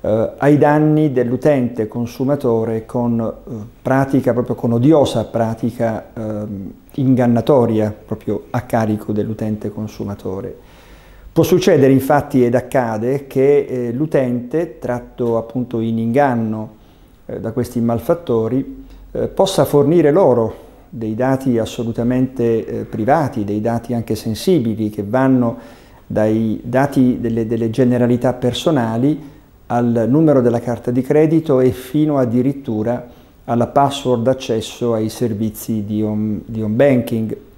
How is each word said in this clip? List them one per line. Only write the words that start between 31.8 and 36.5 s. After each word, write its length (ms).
addirittura 880
alla 220
password 560
d'accesso 720
ai 160
servizi 760
di 160
home, 440
di 160